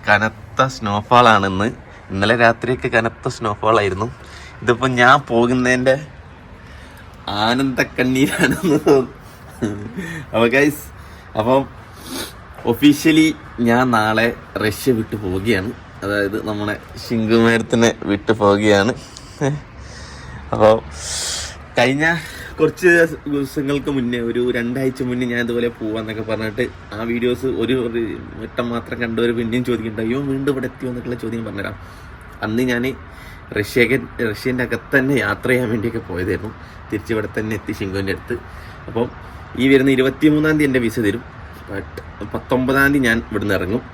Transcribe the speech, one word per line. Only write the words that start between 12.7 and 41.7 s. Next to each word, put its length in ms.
ഞാൻ 320
നാളെ 420
റഷ്യ 340
വിട്ടു 240
പോവുകയാണ്. 560
അതായത് 440
നമ്മുടെ 300
ശിങ്കു 260
മേഡത്തിനെ 680
വിട്ടു 280
പോവുകയാണ്. 640
അപ്പൊ 300
കഴിഞ്ഞ 380
കുറച്ച് 280
ദിവസങ്ങൾക്ക് 640
മുന്നേ, 300
ഒരു 320
രണ്ടാഴ്ച 520
മുന്നേ 240
ഞാൻ 120
ഇതുപോലെ 280
പോവാന്നൊക്കെ 540
പറഞ്ഞിട്ട് 460
ആ 80
വീഡിയോസ് 440
ഒരു, 280
ഒരു 320
വട്ടം 340
മാത്രം 320
കണ്ടവര് 300
പിന്നെയും 340
ചോദിക്കണ്ട, 340
"അയ്യോ, 220
വീണ്ടും 300
ഇവിടെ 140
എത്തിയോ?" 240
എന്നൊക്കെയുള്ള 300
ചോദ്യം 260
പറഞ്ഞുതരാം. 340
അന്ന് 220
ഞാൻ 320
റഷ്യക്ക്, 720
റഷ്യൻ്റെ 320
അകത്ത് 360
തന്നെ 140
യാത്ര 360
ചെയ്യാൻ 200
വേണ്ടിയൊക്കെ 300
പോയതായിരുന്നു. 540
തിരിച്ച് 200
ഇവിടെ 140
തന്നെ 160
എത്തി 180
ശിങ്കുവിൻ്റെ 400
അടുത്ത്. 280
അപ്പം 220
ഈ 100
വരുന്ന 240
ഇരുപത്തിമൂന്നാം 600
തീയതി 120
എൻ്റെ 160
വിസ 200
തരും. 240